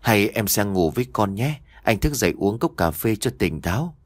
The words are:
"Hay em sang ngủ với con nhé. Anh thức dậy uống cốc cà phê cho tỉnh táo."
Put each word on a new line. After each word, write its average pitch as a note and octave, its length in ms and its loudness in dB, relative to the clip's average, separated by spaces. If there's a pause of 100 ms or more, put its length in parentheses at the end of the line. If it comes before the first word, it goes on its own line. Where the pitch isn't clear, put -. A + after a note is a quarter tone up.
"Hay G#2+ 280 2
em G#2+ 200 -2
sang G2+ 240 0
ngủ F2 180 4
với B2 220 -4
con G2+ 220 0
nhé. C3+ 260 -4 (220)
Anh G#2+ 160 2
thức D3+ 160 0
dậy F#2+ 240 2
uống G2+ 200 0
cốc - 180 -2
cà E2+ 140 2
phê A2 260 -2
cho B2 220 -2
tỉnh D#2 220 -2
táo." C3 460 -4